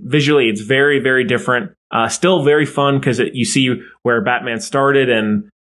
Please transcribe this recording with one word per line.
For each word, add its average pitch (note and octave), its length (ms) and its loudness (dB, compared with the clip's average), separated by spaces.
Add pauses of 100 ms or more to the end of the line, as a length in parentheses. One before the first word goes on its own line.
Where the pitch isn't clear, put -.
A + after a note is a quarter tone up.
visually, C#3 480 2
it's G#2 100 -4
very, C3+ 380 0
very C3 260 0
different. A#2+ 480 -2 (180)
Uh, A2+ 180 0
still F3 340 0
very D3 240 2
fun C#3+ 340 0
'cause C3 180 0
it, A#2+ 160 -2
you A#2+ 120 -2
see B2+ 340 0 (220)
where A#2+ 180 0
Batman A#2+ 400 -2
started C#3 480 0
and G#2+ 400 0 (120)